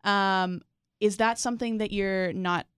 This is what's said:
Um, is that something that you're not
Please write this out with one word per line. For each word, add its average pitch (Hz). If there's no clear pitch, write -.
Um, 190
is 208
that 226
something 233
that 208
you're 190
not 180